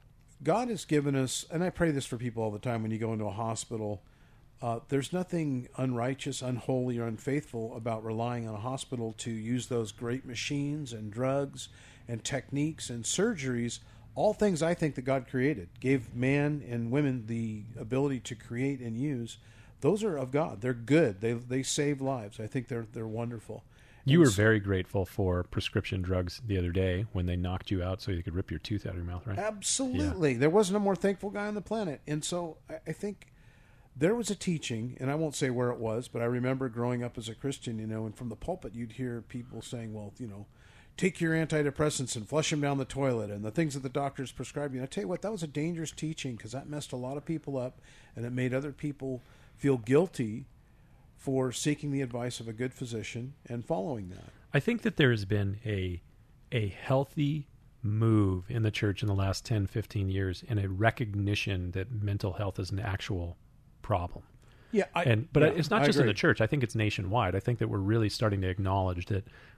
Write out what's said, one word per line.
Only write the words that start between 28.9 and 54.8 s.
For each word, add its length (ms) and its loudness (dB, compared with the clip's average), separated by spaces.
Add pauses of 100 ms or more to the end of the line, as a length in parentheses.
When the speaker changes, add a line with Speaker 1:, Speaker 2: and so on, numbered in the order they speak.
Speaker 2:
of 60 -6
your 80 -6
mouth, 200 -6
right? 140 -4
Speaker 1:
Absolutely. 920 0
Speaker 2:
Yeah. 60 -2
Speaker 1:
There 100 6
wasn't 280 4
a 20 2
more 160 2
thankful 360 0
guy 160 -4
on 80 -4
the 60 -4
planet. 460 -4
And 160 -2
so 340 -4 (120)
I, 60 -10 (120)
I 40 -6
think 400 -8 (640)
there 180 4
was 160 -2
a 60 0
teaching, 640 -4
and 100 -2
I 60 0
won't 200 -2
say 140 0
where 200 2
it 100 -2
was, 300 -2
but 120 -4
I 40 2
remember 420 0
growing 360 0
up 140 -6
as 120 -8
a 60 -10
Christian, 440 -4
you 80 -4
know, 180 -2
and 100 -6
from 120 -8
the 80 -8
pulpit 380 -8
you'd 200 -8
hear 280 -6
people 400 -10
saying, 320 -8
"Well, 240 -10
you 100 -8
know, 200 -12 (500)
take 240 2
your 120 4
antidepressants 840 2
and 120 -6
flush 240 2
'em 100 0
down 180 2
the 60 0
toilet 440 0
and 160 -6
the 60 -4
things 240 2
that 80 -6
the 60 -4
doctors 420 -4
prescribe 420 -6
you." 60 -4
And 40 -4
I 60 -6
tell 140 -4
you 40 -4
what, 140 -4
that 100 -2
was 120 -4
a 40 -6
dangerous 440 -4
teaching 460 -6
'cause 160 -12
that 140 -8
messed 240 -8
a 60 -6
lot 200 -4
of 60 -10
people 320 -4
up, 240 -4 (360)
and 100 -6
it 80 -4
made 200 2
other 180 -2
people 500 -6 (340)
feel 220 4
guilty 720 2 (680)
for 360 0
seeking 400 0
the 100 2
advice 380 -4
of 100 -10
a 40 -6
good 200 -2
physician 600 -6 (120)
and 180 -6
following 460 -2
that. 160 -14 (280)
Speaker 2:
I 60 6
think 220 0